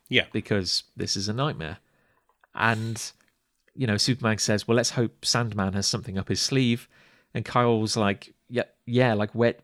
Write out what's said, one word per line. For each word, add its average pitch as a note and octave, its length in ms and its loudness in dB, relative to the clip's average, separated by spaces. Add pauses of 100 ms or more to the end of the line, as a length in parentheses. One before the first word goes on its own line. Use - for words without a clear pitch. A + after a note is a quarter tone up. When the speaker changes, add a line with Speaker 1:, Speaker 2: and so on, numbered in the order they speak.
Speaker 1:
Yeah. B2 240 4
Speaker 2:
Because G#2 520 -2 (120)
this F#2+ 220 -4
is G2 100 -4
a G#2+ 60 -4
nightmare. B2 420 -4 (800)
And, A2+ 580 -2 (640)
you C3 120 -2
know, G#2 120 2
Superman A2 400 0
says, G#2+ 280 0
"Well, A#2 100 4
let's A#2+ 140 2
hope - 340 -2
Sandman G#2 500 0
has G2+ 120 -2
something G2+ 320 -4
up F#2 100 -4
his F#2+ 120 -2
sleeve." B2 480 0 (460)
And A#2 100 -4
Kyle's A#2 520 2
like, G#2 360 0 (160)
"Yeah, A#2+ 160 -2 (220)
yeah, A#2+ 280 4
like, G#2 200 -2
where, A#2 300 2